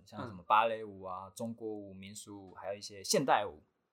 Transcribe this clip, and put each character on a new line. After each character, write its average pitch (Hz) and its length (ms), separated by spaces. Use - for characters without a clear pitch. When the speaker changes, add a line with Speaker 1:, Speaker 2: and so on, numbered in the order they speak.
Speaker 1:
像 123 220
什 120 80
么 87 80
芭 110 240
蕾 110 160
舞 98 200
啊、 92 260
Speaker 2:
嗯。 92 80
Speaker 1:
中 117 180
国 113 140
舞、 101 260
民 95 180
俗 101 380
舞， 87 40
还 90 140
有 101 60
一 104 60
些 101 240
现 170 200
代 127 220
舞， 76 160